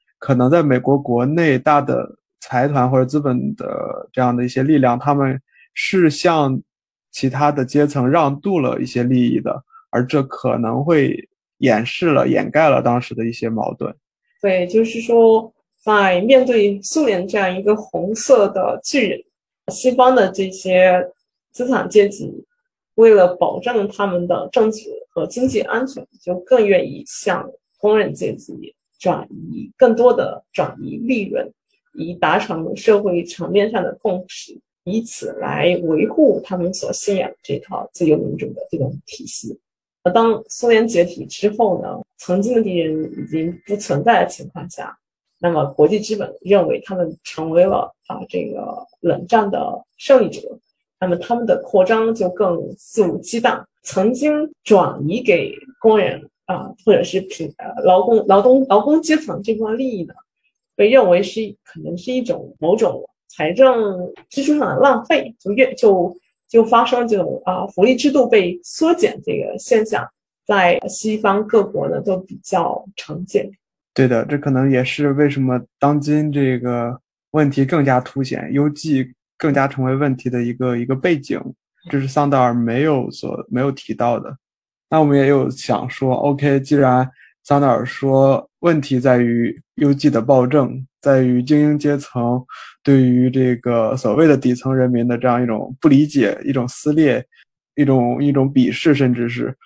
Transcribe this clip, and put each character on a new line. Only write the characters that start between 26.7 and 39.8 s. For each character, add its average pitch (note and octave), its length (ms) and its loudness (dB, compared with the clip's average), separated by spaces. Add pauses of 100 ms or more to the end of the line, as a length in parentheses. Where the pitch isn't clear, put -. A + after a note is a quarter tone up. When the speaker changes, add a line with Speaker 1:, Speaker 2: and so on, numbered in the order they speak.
Speaker 2:
意 - 220 -12
向 - 420 -6 (300)
工 G#3 180 0
人 G3 160 0
阶 B2 220 -6
级 - 420 -18 (240)
转 - 300 -4
移， - 480 -14
更 A#3 180 4
多 A#3+ 160 4
的 - 400 -4
转 - 300 -4
移 - 160 -10
利 A#3 320 -4
润， - 180 -6 (460)
以 E3 220 -10
达 E3+ 240 0
成 D#3+ 360 -8
社 G#3 240 2
会 F3+ 240 -2
层 F3 280 -10
面 G3+ 180 0
上 G#3+ 140 -4
的 - 180 -8
共 F#3 260 -4
识， - 320 -20 (260)
以 A3 180 -4
此 - 300 -10
来 E3 500 -2
维 D#3+ 240 0
护 C#4+ 360 2
他 F#3 140 -8
们 F3 160 -4
所 - 180 -8
信 G3+ 260 -4
仰 - 120 -4 (140)
这 - 160 -8
套 - 340 -10
自 E3+ 140 -2
由 D3+ 100 4
民 - 180 -6
主 - 180 -8
的 - 80 -14 (100)
这 E3 80 -6
种 B2+ 120 -4 (140)
体 - 220 -18
系。 - 320 -12 (460)